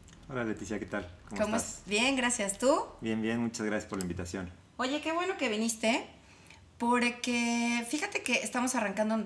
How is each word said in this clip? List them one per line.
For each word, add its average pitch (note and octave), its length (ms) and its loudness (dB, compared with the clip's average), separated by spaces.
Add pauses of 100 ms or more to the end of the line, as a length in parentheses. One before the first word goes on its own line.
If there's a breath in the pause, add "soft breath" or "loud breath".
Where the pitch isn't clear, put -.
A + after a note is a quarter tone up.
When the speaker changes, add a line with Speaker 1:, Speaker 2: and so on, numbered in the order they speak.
(280)
Speaker 1:
Hola, B2+ 160 -2
Leticia, G#2 340 -2
¿qué G#2+ 80 -6
tal? F#2+ 220 -4 (200)
¿Cómo G#3 140 -2
Speaker 2:
¿Cómo G#3+ 140 2
Speaker 1:
estás? - 220 -4
Speaker 2:
es? - 80 -20
Bien, A#3 300 2
gracias. A#3 420 0
¿Tú? D#4 240 6 (180)
Speaker 1:
Bien, A2 200 0
bien, A2+ 200 2
muchas A2 260 -2
gracias G#2 220 0
por G2+ 100 -4
la F#2+ 60 -2
invitación. F2+ 460 -4 (280)
Speaker 2:
Oye, C4 240 0
qué D#4 100 -2
bueno F4+ 240 0
que C4+ 120 0
viniste, A3+ 580 0 (720 loud breath)
porque A#3+ 1080 2
fíjate G4 340 -2
que - 200 2
estamos B3 320 0
arrancando G#3+ 520 2